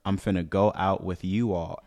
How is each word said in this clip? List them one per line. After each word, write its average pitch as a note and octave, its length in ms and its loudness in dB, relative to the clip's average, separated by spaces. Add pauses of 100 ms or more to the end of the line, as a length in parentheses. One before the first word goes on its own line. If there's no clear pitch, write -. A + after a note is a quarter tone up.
I'm G2 140 0
finna F2+ 300 -2
go G2+ 260 4
out F#2+ 280 0
with F2+ 220 -6
you G2+ 300 0
all, E2 320 -6